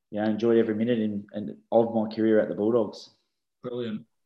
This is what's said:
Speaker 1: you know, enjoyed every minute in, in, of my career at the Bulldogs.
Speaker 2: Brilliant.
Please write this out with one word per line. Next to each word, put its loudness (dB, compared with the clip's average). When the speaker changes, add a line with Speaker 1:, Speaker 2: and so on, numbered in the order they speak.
Speaker 1:
you -6
know, 0
enjoyed 2
every 2
minute 0
in, -4
in, -10
of 4
my -2
career 4
at 2
the -6
Bulldogs. -2
Speaker 2:
Brilliant. -8